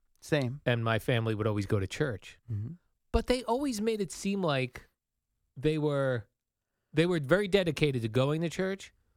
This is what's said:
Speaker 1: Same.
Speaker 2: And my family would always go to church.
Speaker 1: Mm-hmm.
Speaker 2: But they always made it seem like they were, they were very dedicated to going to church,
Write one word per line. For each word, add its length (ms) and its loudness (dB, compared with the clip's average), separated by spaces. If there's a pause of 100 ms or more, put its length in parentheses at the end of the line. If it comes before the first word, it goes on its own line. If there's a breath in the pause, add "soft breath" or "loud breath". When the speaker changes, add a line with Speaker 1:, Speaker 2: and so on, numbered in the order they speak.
(220)
Speaker 1:
Same. 420 -2
Speaker 2:
And 180 2
my 160 2
family 360 0
would 120 -2
always 200 0
go 120 0
to 80 0
church. 520 -6 (120)
Speaker 1:
Mm-hmm. 220 -6 (400)
Speaker 2:
But 140 2
they 180 0
always 380 -2
made 180 0
it 100 -4
seem 320 -2
like 460 -2 (720)
they 180 2
were, 500 0 (680)
they 100 4
were 160 2
very 260 4
dedicated 560 2
to 60 -2
going 320 2
to 80 -2
church, 460 -6 (220)